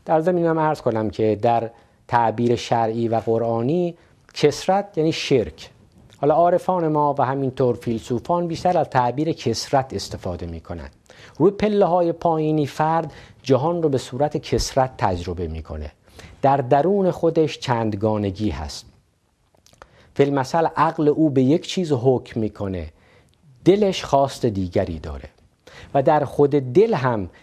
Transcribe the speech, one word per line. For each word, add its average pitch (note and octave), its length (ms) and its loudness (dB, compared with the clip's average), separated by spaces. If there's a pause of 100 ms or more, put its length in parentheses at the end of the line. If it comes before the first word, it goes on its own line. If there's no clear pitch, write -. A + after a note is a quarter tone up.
در D#3+ 160 2
ضمن F3+ 160 0
اینم E3 220 0
عرض D#3 220 0
کنم A2 280 0
که G#2+ 320 0
در A#2 280 2 (380)
تعبیر A#2+ 480 2
شرعی A#2 520 -2
و A2+ 80 0
قرآنی A#2 800 0 (380)
کثرت F#3 640 0
یعنی D#3+ 140 2
شرک. - 580 -2 (480)
حالا D3+ 160 2
عارفان F3 540 2
ما D3 300 0
و C3 80 2
همینطور C3 500 0
فیلسوفان B2 720 -4
بیشتر F3 300 0
از D3 120 0
تعبیر C3 420 0
کثرت B2+ 640 -2
استفاده F2+ 520 -8
می‌کنن. E2 440 -12 (480)
روی F#3 140 4
پله‌های F#3+ 600 2
پایینی D#3 560 0
فرد D#3 460 -2 (300)
جهان D#3 400 2
رو D#3 60 4
به C3 80 0
صورت D3 400 -4
کثرت C3 600 -2
تجربه F2+ 500 -4
می‌کنه. D#2 440 -10 (500)
در C#3 160 4
درون D#3+ 540 2
خودش D#3+ 480 0
چندگانگی G#2+ 920 -2
هست. D#2 360 -10 (1300)
فی C#3 80 6
المثل C#3+ 520 0
عقل D#3 320 2
او D3+ 220 4
به C3+ 120 2
یک C#3 260 2
چیز E3+ 240 -4
حکم B2 480 0
می‌کنه، G2 480 -6 (800)
دلش F#3+ 380 2
خواست C#3 420 0
دیگری F#2 540 -2
داره D2 300 -12 (640)
و C#3 100 2
در D3+ 220 4
خود C#3+ 260 2
دل D3 420 2
هم B2 360 -2 (140)